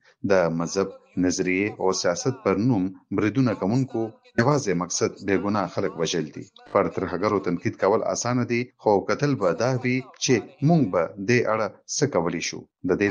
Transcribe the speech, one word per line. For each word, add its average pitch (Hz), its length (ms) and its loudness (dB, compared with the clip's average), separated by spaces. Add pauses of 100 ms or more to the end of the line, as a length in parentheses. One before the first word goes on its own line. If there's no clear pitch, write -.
(300)
د - 20 6 (260)
مذهب، 92 300 -2 (360)
نظریې 90 420 0 (140)
او 92 80 0 (100)
سیاست 92 360 -2 (100)
پر 98 180 2
نوم 113 220 2 (320)
بریدونه 107 440 0
کوونکو 113 400 0 (400)
یوازې 117 400 2
مقصد 90 300 -2 (160)
بې 98 180 2
ګناه 101 300 -2
خلک 95 260 -4
وژل 82 340 -2
دي. 87 100 -12 (280)
پر 101 120 4 (120)
ترهګرو 92 500 -2
تنقید 87 360 -4
کول 101 300 4
اسانه 120 380 -2
دي، 120 100 0 (220)
خو 110 100 4 (160)
کتل 143 320 0
به 92 100 2 (120)
دا 123 80 2 (140)
وي 127 120 0 (260)
چې 135 120 4 (340)
موږ 165 140 6 (100)
به 90 100 2 (260)
دې 123 100 4 (140)
اړه 110 140 0 (300)
څه - 80 0 (100)
کولی 85 340 0
شو. - 120 -10 (280)
د - 20 -2 (100)
دې 101 100 4